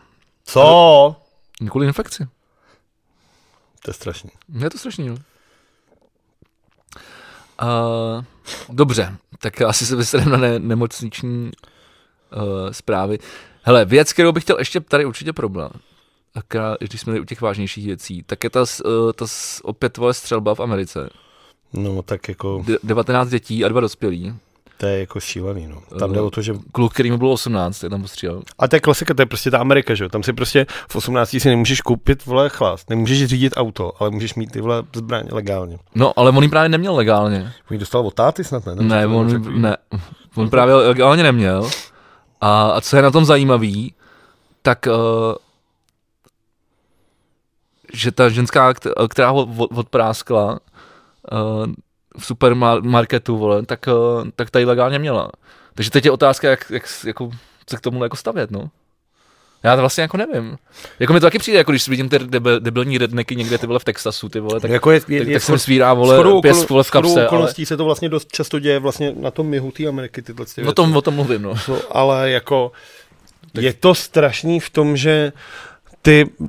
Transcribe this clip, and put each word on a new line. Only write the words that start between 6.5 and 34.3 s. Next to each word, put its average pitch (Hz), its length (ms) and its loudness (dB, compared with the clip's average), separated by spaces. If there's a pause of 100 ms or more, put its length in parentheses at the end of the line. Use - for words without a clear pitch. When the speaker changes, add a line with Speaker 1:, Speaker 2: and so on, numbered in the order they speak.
Speaker 2:
A, 120 80 -6 (1040)
dobře, 120 480 0 (220)
tak - 240 -8
asi 110 240 0
se 127 100 -2
vysedeme 123 340 0
na 127 80 4
ne-, 120 200 0
nemocniční, 117 920 -6 (840)
eh, 98 420 -8
zprávy. 101 440 -4 (440)
Hele, 131 220 6
věc, 131 280 4
kterou 170 200 4
bych 160 120 -4
chtěl - 140 0
ještě - 220 -6
tady 147 240 0
určitě 143 280 -8
problém, 95 380 -8 (640)
a 110 80 -12
která, 110 380 -6
když 104 200 -12
jsme 113 200 -6
u 80 40 -10
těch - 160 -14
vážnějších 104 460 -6
věcí, 92 400 -10
tak - 180 -6
je 117 60 -2
ta 127 160 0
s-, - 200 -10
eh, 113 260 0
ta 113 140 -10
s-, - 380 -12
opět, 113 320 -6
vole, 123 180 0
střelba 107 400 -4
v - 60 -6
Americe. 98 500 -6 (640)
Speaker 1:
No, 98 300 -6
tak - 260 -8
jako 95 380 -8
Speaker 2:
De-, 113 160 0
devatenáct 123 460 0
dětí 120 360 -4
a 98 40 0
dva 117 120 0
dospělí. 98 540 -6 (420)
Speaker 1:
To 98 100 -8
je 98 140 -2
jako 95 200 -10
šílený, 92 460 -10
no. 78 160 -18 (160)
Tam 95 140 -4
jde 104 60 -2
Speaker 2:
Eh, 104 40 -2
Speaker 1:
o 104 80 -4
to, 107 120 -6
že 107 120 -6 (180)
Speaker 2:
kluk, 117 220 0
který 123 160 0
mu 120 80 -2
bylo 131 140 0
osmnáct, 98 500 -4
je 87 80 -10
tam 98 120 -8
postřílel. 92 400 -12 (160)
Speaker 1:
A 131 100 0
to 156 80 2
je 156 40 2
klasika, 151 340 0
to 131 80 2
je 127 40 4
prostě 113 240 -6
ta 123 80 2
Amerika, 131 360 2
že 101 100 -4
jo? 92 40 -8
Tam 104 140 -4
si 127 100 -4
prostě 127 340 0 (220)
v - 80 -10
osmnácti 123 440 -2
si 139 80 2
nemůžeš 120 320 2
koupit, 135 460 -2
vole, 131 220 0
chlast, 92 420 -4
nemůžeš 117 360 0
řídit 127 300 0
auto, 110 360 -6 (100)
ale 107 80 -2
můžeš 107 240 -8